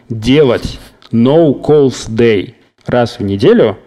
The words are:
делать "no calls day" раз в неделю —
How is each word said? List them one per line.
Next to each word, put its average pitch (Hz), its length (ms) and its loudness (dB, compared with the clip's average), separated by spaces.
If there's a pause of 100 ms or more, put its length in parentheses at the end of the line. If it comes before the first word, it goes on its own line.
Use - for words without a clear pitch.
делать 120 680 -2 (320)
"no 135 500 2
calls 139 500 0
day" 113 420 0 (340)
раз 120 320 -2
в 104 60 -6
неделю — 113 520 0 (100)